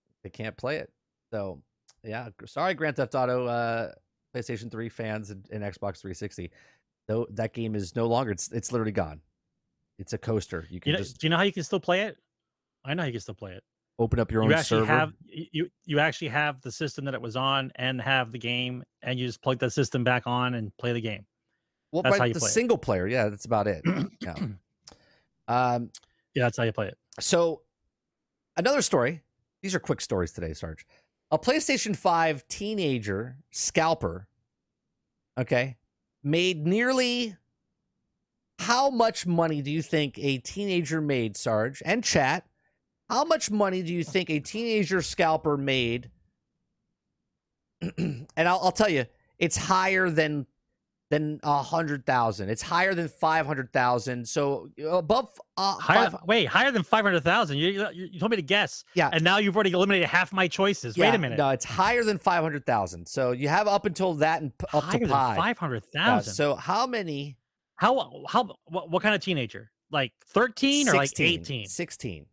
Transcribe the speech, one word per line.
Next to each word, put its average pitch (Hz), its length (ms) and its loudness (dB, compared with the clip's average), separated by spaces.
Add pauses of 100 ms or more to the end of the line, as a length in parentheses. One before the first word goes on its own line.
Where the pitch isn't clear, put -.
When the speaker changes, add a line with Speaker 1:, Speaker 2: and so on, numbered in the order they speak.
(220)
Speaker 1:
They 98 80 -16
can't 110 260 -10
play 139 200 -6
it. - 140 -10 (400)
So, 98 320 -8 (400)
yeah, 113 340 -10
gr-, - 100 -20
sorry, 175 280 -4
Grand 151 220 -4
Theft 131 180 -2
Auto, 127 320 0
uh, 117 460 -2 (420)
PlayStation 117 360 -8
three 117 180 -8
fans 110 420 -8
and, 95 220 -16
and 107 100 -8
Xbox 101 360 -8
three 95 160 -12
sixty. 98 360 -10 (560)
Though 113 240 -2
that 110 220 -4
game 113 220 -4
is 98 220 -6
no 117 100 0
longer, 117 240 0
it's, 95 220 -6
it's 117 200 -6
literally 113 200 0
gone. 78 280 -4 (760)
It's 98 140 -12
a 107 60 -6
coaster. 95 520 -4
You 87 100 -12
can 151 100 -6
Speaker 2:
You - 40 -2
know, 180 80 -4
Speaker 1:
just 143 160 -12
Speaker 2:
do 156 80 -4
you 156 40 0
know 170 60 2
how 175 60 2
you 202 100 0
can 165 120 -8
still 190 160 -4
play 185 220 0
it? 214 140 -8 (680)
I 139 100 -6
know 175 80 -2
how 156 40 -2
you 127 60 -4
can 113 80 -8
still 107 140 -12
play 95 180 -14
it. 95 120 -18 (340)
Speaker 1:
open 117 200 0
up 113 140 -2
your 110 100 2
Speaker 2:
You 110 60 6
Speaker 1:
own 147 60 6
Speaker 2:
actually 120 280 2
Speaker 1:
server. 110 100 2
Speaker 2:
have, 156 200 2 (160)
y-, 160 240 -12
you, 165 180 -4 (140)
you 147 140 -2
actually 151 300 0
have 143 340 -2
the 123 100 -10
system 147 320 -6
that 135 100 -6
it 120 60 -8
was 117 160 -10
on 135 380 -2
and 127 260 -4
have 127 320 0
the 123 60 -10
game, 123 440 -4 (200)
and 127 160 -4
you 123 80 -2
just 117 160 -6
plug 131 160 0
that 123 140 0
system 127 320 0
back 123 220 2
on 123 280 0
and 110 240 -8
play 120 140 -4
the 117 80 -2
game. 104 260 -8 (680)
Speaker 1:
Well, 170 100 0
Speaker 2:
That's 127 120 4
Speaker 1:
by - 40 4
Speaker 2:
how 123 60 4
you 120 100 2
Speaker 1:
the - 60 -4
Speaker 2:
play 113 80 0
it. 101 40 0
Speaker 1:
single 233 260 4
player, 95 280 0
yeah, 113 220 2
that's 101 160 -8
about 107 220 0
it. 90 180 -2
Speaker 2:
<clears throat> 165 360 -4
Speaker 1:
Yeah. 85 140 -8 (1120)
Um, 120 420 0 (440)
Speaker 2:
Yeah, 127 100 2
that's 120 120 0
how 127 60 -2
you 117 100 2
play 104 140 -4
it. 90 120 -12 (200)
Speaker 1:
so 170 440 2 (960)
another 262 260 2
story. 151 400 0 (400)
These 190 120 -4
are 175 60 -2
quick - 200 -4
stories 90 320 -2
today, 82 200 -8
Sarge. 80 340 -12 (460)
A 156 60 2
PlayStation 262 560 0
five 165 520 0
teenager 127 920 -4 (140)
scalper, 104 800 -2 (1080)
okay, 127 400 0 (460)
made 160 440 0
nearly, 240 720 2 (1200)
how 247 300 2
much 233 360 2
money 165 340 2
do 139 100 -4
you 156 120 -2
think 147 360 0
a 135 200 0
teenager 175 600 -2
made, 127 360 0
Sarge? 117 480 -2
And 208 200 0
chat, 147 420 2 (640)
how 247 160 2
much 320 260 0
money 190 320 2
do 165 100 -4
you 170 120 -2
think 170 260 -2
a 156 80 0
teenager 202 640 0
scalper 160 540 2
made? 123 540 0 (1700)
<clears throat> - 160 -6
And 147 300 -4 (200)
I'll, 185 140 2
I'll 185 100 2
tell 214 160 4
you, 135 180 0 (320)
it's 170 180 0
higher 185 540 2
than, 151 360 2 (640)
than 151 320 0
a 147 180 4
hundred 147 460 -2
thousand. 113 440 2
It's 113 120 -4
higher 185 320 2
than 170 140 -2
five 160 380 2
hundred 135 260 -4
thousand. 123 560 0
So 139 420 -2 (180)
above, 180 400 2 (280)
uh, 196 180 0
Speaker 2:
Higher, - 360 6
Speaker 1:
five 175 140 -8
Speaker 2:
wait, 202 200 4
higher 208 260 4
than 220 140 0
five 220 200 4
hundred 175 200 2
thousand? 170 340 2
You, 196 340 0
you, 175 200 -12
you 175 80 -14
told 208 100 0
me 233 60 2
to 185 60 -2
guess. 185 420 0 (100)
Speaker 1:
Yeah. 156 180 2
Speaker 2:
And 165 120 2
now 185 140 6
you've 202 180 2
already 202 160 4
eliminated 180 360 4
half 180 240 2
my 190 140 2
choices. 190 500 -2
Speaker 1:
Yeah, 180 100 6
Speaker 2:
Wait 226 100 6
a - 20 0
minute. 127 180 -2
Speaker 1:
no, 139 120 4
it's 135 160 0
higher 226 400 2
than 214 120 2
five 175 280 2
hundred 147 200 -4
thousand. 92 440 0
So 127 240 0
you 131 160 -2
have 190 180 4
up 202 200 2
until 185 280 0
that 156 260 2
and 139 160 -8
p-, - 160 -8
up 147 120 2
Speaker 2:
Higher 170 80 -4
Speaker 1:
to 233 140 0
Speaker 2:
than - 20 -2
Speaker 1:
pi. 131 280 2
Speaker 2:
five 208 220 0
hundred 127 280 -4
thousand? 208 440 0
Speaker 1:
Yeah, - 40 -8
so 147 200 2
how 190 320 0
many? 151 500 -6 (380)
Speaker 2:
How, 190 540 0
how, 220 260 0 (120)
what, 165 240 -6
what 175 120 0
kind 208 120 2
of 196 60 -2
teenager? 120 520 -4 (180)
Like 139 220 0 (140)
thirteen 269 640 2
or 170 60 6
like 139 140 4
Speaker 1:
Sixteen. 165 320 2
Speaker 2:
eighteen? 135 260 -10
Speaker 1:
Sixteen. 95 680 -8